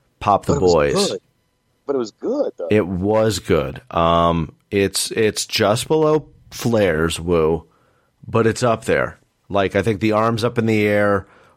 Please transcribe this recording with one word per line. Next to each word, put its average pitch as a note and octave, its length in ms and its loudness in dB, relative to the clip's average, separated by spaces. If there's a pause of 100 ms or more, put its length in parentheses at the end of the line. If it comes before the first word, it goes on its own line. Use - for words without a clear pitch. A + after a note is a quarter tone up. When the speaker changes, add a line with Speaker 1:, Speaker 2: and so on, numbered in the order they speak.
(200)
Speaker 1:
pop G2+ 260 0
the F2+ 80 0
Speaker 2:
But - 40 -2
it - 40 -4
was F2+ 100 4
Speaker 1:
boys. D#2 380 2
Speaker 2:
good. G2+ 100 -8 (680)
But C#3+ 80 -4
it C3+ 60 -2
was A2+ 100 -6
good, B3 480 -4
though. F2 120 -8
Speaker 1:
It G#2 160 2
was G2+ 520 0
good. C#2+ 420 -2 (100)
Um, E2+ 640 2 (160)
it's, G2 420 -2
it's G#2+ 340 -2
just G#2+ 420 0
below D#3 400 0 (220)
Flair's F2 680 0
woo, E2 460 0 (640)
but A2 200 0
it's A2 160 -2
up A2+ 220 0
there. C2+ 340 -2 (300)
Like, F#2+ 260 0
I G2+ 60 2
think G2+ 200 -2
the A2 120 0
arms A2 320 0
up B2 140 -4
in A2+ 80 2
the G#2+ 200 2
air G#2 400 0 (300)